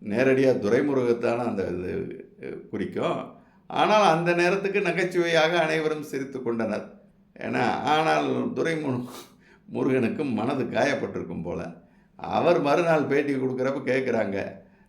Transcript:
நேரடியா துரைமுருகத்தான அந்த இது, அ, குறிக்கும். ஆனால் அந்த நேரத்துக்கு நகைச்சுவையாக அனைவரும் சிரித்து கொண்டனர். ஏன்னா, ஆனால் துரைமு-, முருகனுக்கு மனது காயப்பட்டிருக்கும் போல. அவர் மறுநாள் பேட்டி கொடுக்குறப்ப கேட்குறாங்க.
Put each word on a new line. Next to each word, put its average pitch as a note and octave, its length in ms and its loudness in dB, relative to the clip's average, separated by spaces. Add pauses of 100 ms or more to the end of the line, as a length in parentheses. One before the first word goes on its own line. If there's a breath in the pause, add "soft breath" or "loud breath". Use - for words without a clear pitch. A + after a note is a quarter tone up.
நேரடியா C3 560 4
துரைமுருகத்தான A#2+ 800 2
அந்த G#2 260 -2
இது, F2+ 640 -6 (180)
அ, C2 40 -10
குறிக்கும். - 920 -6 (300 loud breath)
ஆனால் F3+ 500 4
அந்த E3+ 160 2
நேரத்துக்கு F#3+ 480 2
நகைச்சுவையாக E3+ 800 2
அனைவரும் D#3 440 0
சிரித்து C3+ 380 -8
கொண்டனர். A2+ 600 -4 (380)
ஏன்னா, A#2+ 300 0
ஆனால் D3+ 600 0
துரைமு-, B2+ 760 -2 (600 loud breath)
முருகனுக்கு C3 600 0
மனது B2+ 380 -2
காயப்பட்டிருக்கும் G#2 800 -2
போல. E2+ 300 -8 (420 soft breath)
அவர் B2+ 460 2
மறுநாள் D#3 420 4
பேட்டி C#3+ 300 2
கொடுக்குறப்ப C3 520 -2
கேட்குறாங்க. A2+ 640 -2 (380 soft breath)